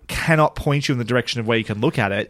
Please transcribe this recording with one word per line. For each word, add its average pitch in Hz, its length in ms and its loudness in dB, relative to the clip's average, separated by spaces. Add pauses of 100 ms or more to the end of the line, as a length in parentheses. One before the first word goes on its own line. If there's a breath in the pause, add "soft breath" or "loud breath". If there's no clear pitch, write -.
cannot - 480 2
point 143 320 -2
you 147 60 2
in 123 60 -2
the 120 40 -2
direction 120 360 -2
of 110 80 -4
where 117 100 2
you 113 60 0
can 107 180 -6
look 156 160 0
at 104 140 2
it," 101 180 -2